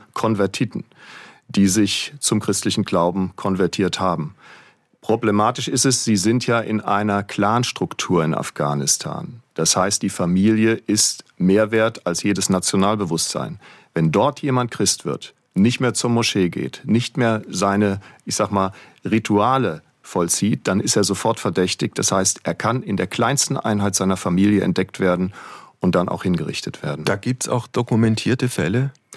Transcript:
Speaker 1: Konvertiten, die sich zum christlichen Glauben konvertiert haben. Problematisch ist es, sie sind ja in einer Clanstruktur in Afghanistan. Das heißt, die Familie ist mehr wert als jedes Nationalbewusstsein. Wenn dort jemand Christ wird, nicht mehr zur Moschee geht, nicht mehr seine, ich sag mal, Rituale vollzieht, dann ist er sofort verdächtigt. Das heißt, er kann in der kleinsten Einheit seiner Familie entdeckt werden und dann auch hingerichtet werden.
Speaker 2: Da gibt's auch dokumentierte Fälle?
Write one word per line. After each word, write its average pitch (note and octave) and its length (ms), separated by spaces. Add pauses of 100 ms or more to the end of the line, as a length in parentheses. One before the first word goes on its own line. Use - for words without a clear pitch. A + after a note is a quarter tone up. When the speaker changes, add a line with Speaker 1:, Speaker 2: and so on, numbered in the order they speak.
(120)
Speaker 1:
Konvertiten, G#2 720 (640)
die G2 200
sich G2+ 520
zum G#2+ 200
christlichen G#2 440
Glauben F2+ 520
konvertiert F#2+ 640
haben. E2+ 340 (640)
Problematisch A2+ 680
ist C3 180
es, C3 200
sie A2 120
sind A2 300
ja A#2 140
in A2 200
einer G2+ 440
Clanstruktur G2+ 960
in D#2 120
Afghanistan. - 1080 (140)
Das - 220
heißt, G2 240
die G2 100
Familie G#2+ 640
ist - 500 (120)
mehr G2+ 360
wert A2+ 340
als F2 160
jedes G2+ 260
Nationalbewusstsein. F#2 1120 (360)
Wenn D#2+ 180
dort C3+ 280
jemand B2+ 300
Christ - 340
wird, - 300 (200)
nicht A2 260
mehr B2 120
zur - 160
Moschee A2 420
geht, - 340
nicht A#2 320
mehr A2+ 340
seine, G2 500 (240)
ich - 120
sag G2+ 160
mal, F#2+ 200 (320)
Rituale G#2 800 (200)
vollzieht, G2 640
dann F#2+ 100
ist - 160
er G#2 80
sofort G2+ 380
verdächtigt. - 580
Das - 140
heißt, F#2+ 320
er F2 100
kann A#2 300
in G2+ 120
der F#2 120
kleinsten C#3 480
Einheit G2+ 400
seiner F#2+ 200
Familie F#2+ 460
entdeckt F#2 380
werden F#2 320 (480)
und F2+ 160
dann F2+ 120
auch - 140
hingerichtet - 640
werden. D2+ 200
Speaker 2:
Da G2 120
gibt's B2 320
auch A#2+ 180
dokumentierte A2+ 800
Fälle? A#2+ 440 (240)